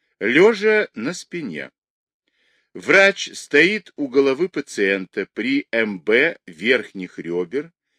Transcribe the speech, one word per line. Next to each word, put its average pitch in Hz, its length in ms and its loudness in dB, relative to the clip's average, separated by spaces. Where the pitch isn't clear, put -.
Лежа 202 760 2
на 120 180 -6
спине. 87 580 -12
Врач 190 600 2
стоит 175 600 0
у 143 120 -6
головы 135 400 2
пациента 98 840 -4
при 131 360 -4
М 107 300 -2
Б 120 460 0
верхних 92 720 -4
ребер 90 540 -6